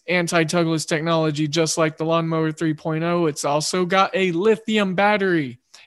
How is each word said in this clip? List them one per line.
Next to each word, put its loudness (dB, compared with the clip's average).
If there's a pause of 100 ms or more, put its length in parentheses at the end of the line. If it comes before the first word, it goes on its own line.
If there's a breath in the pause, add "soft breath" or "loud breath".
anti-tugless 0
technology, 0
just 0
like 0
the -6
Lawnmower 0
three -2
point -4
oh. 0
It's -4
also 0
got 2
a 0
lithium 0
battery. 0 (260 soft breath)